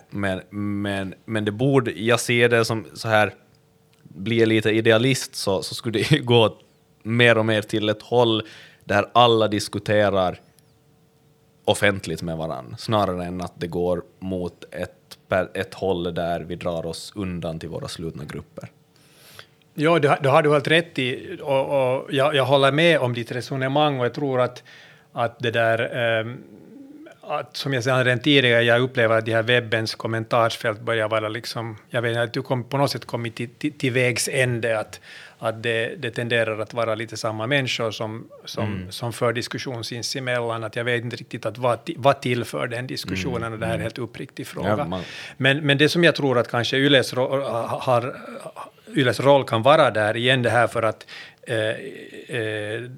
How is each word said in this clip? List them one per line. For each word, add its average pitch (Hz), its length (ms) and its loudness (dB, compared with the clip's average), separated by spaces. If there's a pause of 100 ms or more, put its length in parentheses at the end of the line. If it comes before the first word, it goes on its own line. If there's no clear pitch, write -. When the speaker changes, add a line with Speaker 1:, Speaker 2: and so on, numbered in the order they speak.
Speaker 1:
men, 98 320 -4 (400)
men, 98 320 -4 (120)
men 110 200 -4
det 107 60 0
borde, 123 400 2
jag 113 280 2
ser 120 300 4
det 117 160 4
som 110 280 -4
så 110 140 -10
här, 107 260 4 (680)
blir 110 360 -2
jag 113 80 6
lite 110 240 2
idealist 113 640 2
så, 92 280 -2
så - 120 -10
skulle 110 240 -4
det 107 120 0
ju 147 120 4
gå 120 340 4 (460)
mer 117 340 4
och 110 80 2
mer 110 160 2
till 107 280 -2
ett 107 120 -2
håll 113 420 2 (400)
där 101 300 2
alla 117 340 6
diskuterar 101 920 0 (1300)
offentligt 98 560 0
med 82 160 -6
varann, 69 420 -8
snarare 92 460 0
än 90 160 -8
att 85 180 -10
det 87 80 -6
går 87 340 -2 (180)
mot 90 520 -8
ett - 460 -12 (120)
per-, 92 240 0
ett 95 200 -8
håll 90 400 -2
där 85 260 -4
vi 85 160 -10
drar 82 300 -6
oss - 300 -10
undan 87 440 -6
till 82 100 -12
våra 80 180 -10
slutna 80 380 -10
grupper. - 440 -14 (1040)
Speaker 2:
Ja, 160 260 4
det 143 80 4
har, 151 140 4
det 139 80 2
har 151 140 6
du 147 100 4
helt 143 140 2
rätt 165 320 0
i, 131 420 -6
och, 139 580 0
och - 140 -10
jag, 143 220 2
jag 135 100 4
håller 135 260 6
med 156 280 6
om 123 140 2
ditt 117 180 -6
resonemang, 135 680 0
och 123 60 2
jag 120 80 0
tror 131 280 0
att, 123 220 -2 (500)
att 117 260 -2
det 120 120 -4
där, 113 460 0
ehm, 117 400 -2 (840)
att - 360 -8
som 139 160 -4
jag 123 100 0
sa 127 200 2
redan 123 160 2
tidigare, 123 440 6
jag 120 180 4
upplever 120 360 2
att 110 80 -2
de 113 80 -2
här 113 100 2
webbens 113 520 0
kommentarsfält 113 840 -2
börjar 113 280 -2
vara 107 200 0
liksom, 113 480 -8 (120)
jag 127 120 -2
vet 117 80 0
inte, 117 120 0
att 117 120 -4
du 139 80 -4
kom, 127 220 -4
på 135 140 -6
något 135 140 2
sätt 120 140 -10
kommit 117 300 -8
till, 120 140 -8
till, 151 240 -6
till 131 180 -2
vägs 123 400 0
ände, 120 480 0
att, - 200 -10 (400)
att 110 240 -4
det, 117 340 -2
det 123 140 -6
tenderar 113 480 -2
att 107 140 -10
vara 113 220 -2
lite 113 220 -8
samma 110 300 -6
människor 127 440 -2
som, 110 380 -10 (160)
som, 117 280 -6
Speaker 1:
Mm. 92 180 -10
Speaker 2:
som 117 220 -8
för 117 200 0
diskussion 120 500 -8
sinsemellan, 117 800 -4
att 110 120 -10
jag 120 80 -4
vet 120 200 0
inte 120 120 -6
riktigt - 300 -10
att 110 120 -6
vad 123 280 0
ti-, 165 120 -8
vad 139 240 2
tillför 123 460 -2
den 120 200 -8
diskussionen, 113 560 -6
Speaker 1:
Mm, 113 100 -6
Speaker 2:
och 110 60 -8
det 113 60 -6
här 113 60 -2
är 113 40 -2
en 110 60 -2
Speaker 1:
mm. - 20 -4
Speaker 2:
helt 113 140 -8
uppriktig 131 460 -10
Speaker 1:
Ja, - 40 -14
Speaker 2:
fråga. - 380 -2
Speaker 1:
man 90 160 -6 (360)
Speaker 2:
Men, 135 220 4
men 139 180 2
det 147 120 6
som 170 140 2
jag 156 120 6
tror 131 240 2
att 110 120 0
kanske 120 260 0
Yles 135 360 4
ro-, 135 280 -2 (260)
har, 123 480 0 (800)
Yles 123 240 2
roll 135 240 6
kan 113 200 -2
vara 139 280 6
där, 110 260 0
igen 123 260 2
det 117 60 2
här 117 180 4
för 113 160 -4
att, 110 220 -2 (360)
eh, 120 160 -4 (800)
eh, 107 440 -6 (160)